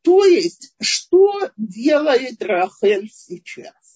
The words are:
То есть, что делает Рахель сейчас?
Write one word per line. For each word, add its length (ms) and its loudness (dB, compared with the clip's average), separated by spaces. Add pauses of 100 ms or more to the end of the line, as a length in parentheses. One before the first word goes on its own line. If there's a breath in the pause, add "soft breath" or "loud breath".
То 240 4
есть, 560 0
что 760 0
делает 840 -2
Рахель 680 -2
сейчас? 600 -20 (240)